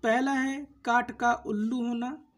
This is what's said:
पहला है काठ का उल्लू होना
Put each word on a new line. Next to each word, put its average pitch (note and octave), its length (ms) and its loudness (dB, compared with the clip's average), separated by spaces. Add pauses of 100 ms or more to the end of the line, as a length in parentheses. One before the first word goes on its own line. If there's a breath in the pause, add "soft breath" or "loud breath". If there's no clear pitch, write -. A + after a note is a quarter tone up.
पहला B3+ 300 2
है C4+ 340 -2 (180)
काठ A#3+ 320 2
का A#3+ 160 2 (140)
उल्लू A3+ 420 -2
होना A#3+ 280 -4 (220)